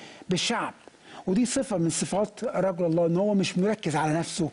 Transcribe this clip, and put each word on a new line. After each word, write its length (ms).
بالشعب، 460
ودي 200
صفة 320
من 120
صفات 540
رجل 400
الله، 220
ان 100
هو 180
مش 240
مركز 380
على 180
نفسه 380